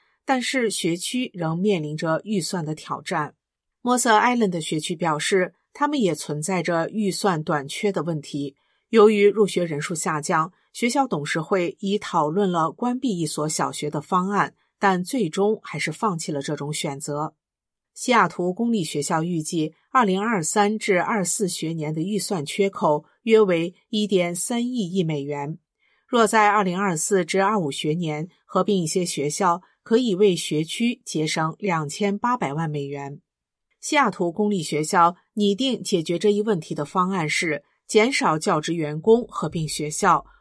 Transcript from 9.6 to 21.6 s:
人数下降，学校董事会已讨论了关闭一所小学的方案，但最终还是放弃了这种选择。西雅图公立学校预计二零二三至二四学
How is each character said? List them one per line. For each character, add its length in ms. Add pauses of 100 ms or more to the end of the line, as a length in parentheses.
人 180
数 140
下 240
降， 320 (220)
学 160
校 180
董 180
事 140
会 400
已 180
讨 320
论 220
了 180
关 300
闭 180
一 80
所 220
小 240
学 180
的 120
方 300
案， 220 (240)
但 240
最 280
终 340
还 160
是 140
放 260
弃 100
了 120
这 160
种 160
选 260
择。 360 (580)
西 180
雅 160
图 260
公 180
立 120
学 180
校 220
预 180
计 320 (180)
二 140
零 140
二 240
三 340
至 240
二 220
四 240
学 260